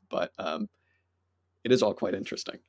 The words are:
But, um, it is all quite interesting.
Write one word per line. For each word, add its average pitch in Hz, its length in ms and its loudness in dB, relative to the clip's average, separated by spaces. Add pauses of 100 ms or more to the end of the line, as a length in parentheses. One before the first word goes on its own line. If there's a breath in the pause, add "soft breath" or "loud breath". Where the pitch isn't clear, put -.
But, - 300 -2
um, 80 320 -4 (920)
it 120 100 4
is 123 100 6
all 104 100 4
quite - 220 -2
interesting. - 540 -8